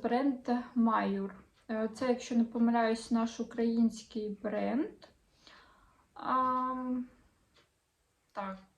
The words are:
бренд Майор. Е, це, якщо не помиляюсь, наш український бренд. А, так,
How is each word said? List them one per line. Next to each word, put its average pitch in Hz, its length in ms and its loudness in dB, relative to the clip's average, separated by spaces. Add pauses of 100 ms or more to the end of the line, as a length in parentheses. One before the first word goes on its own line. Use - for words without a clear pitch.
бренд 247 460 -2 (260)
Майор. 202 600 0 (360)
Е, 220 240 -4
це, 262 140 -2
якщо 240 280 0
не 233 80 8
помиляюсь, 233 640 4
наш 233 300 0
український 226 1040 0
бренд. 208 480 -2 (1200)
А, 254 600 -4 (1600)
так, 190 260 -10 (200)